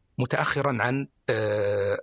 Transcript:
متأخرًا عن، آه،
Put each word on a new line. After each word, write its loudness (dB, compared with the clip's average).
متأخرًا 0
عن، 0
آه، 0